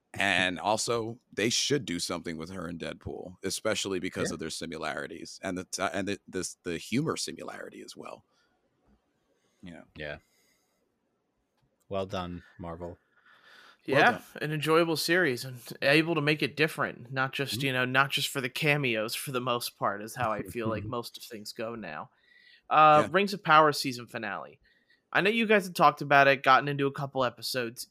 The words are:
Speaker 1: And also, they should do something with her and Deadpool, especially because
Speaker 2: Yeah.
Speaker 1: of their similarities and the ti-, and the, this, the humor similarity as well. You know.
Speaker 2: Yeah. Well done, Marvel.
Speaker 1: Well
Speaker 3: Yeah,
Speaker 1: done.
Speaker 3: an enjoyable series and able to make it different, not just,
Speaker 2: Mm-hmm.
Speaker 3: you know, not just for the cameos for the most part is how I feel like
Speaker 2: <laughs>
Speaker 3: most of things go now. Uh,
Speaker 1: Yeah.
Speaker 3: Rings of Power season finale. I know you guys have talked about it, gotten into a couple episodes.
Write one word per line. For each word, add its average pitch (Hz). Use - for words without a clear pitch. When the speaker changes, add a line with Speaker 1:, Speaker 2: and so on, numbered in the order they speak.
Speaker 1:
And 92
also, 113
they 104
should 139
do 87
something 85
with 82
her 92
and 85
Deadpool, 78
especially 95
because 87
Speaker 2:
Yeah. 80
Speaker 1:
of 80
their 80
similarities 78
and 92
the 92
ti-, -
and 95
the, 101
this, -
the 85
humor 117
similarity -
as -
well. -
You 90
know. -
Speaker 2:
Yeah. 76
Well 98
done, 90
Marvel. 87
Speaker 1:
Well 135
Speaker 3:
Yeah, 147
Speaker 1:
done. 233
Speaker 3:
an 151
enjoyable 160
series 147
and 127
able 156
to 151
make 151
it 127
different, 127
not 131
just, 127
Speaker 2:
Mm-hmm. -
Speaker 3:
you 135
know, 127
not 135
just -
for -
the 127
cameos 127
for -
the 123
most 123
part 104
is 110
how 120
I 104
feel 110
like 107
Speaker 2:
<laughs> -
Speaker 3:
most 120
of -
things 107
go 117
now. 87
Uh, 151
Speaker 1:
Yeah. 104
Speaker 3:
Rings 196
of 185
Power 156
season 120
finale. 95
I 147
know 185
you 233
guys 202
have 180
talked 147
about 139
it, 135
gotten 131
into 139
a 139
couple 135
episodes. 123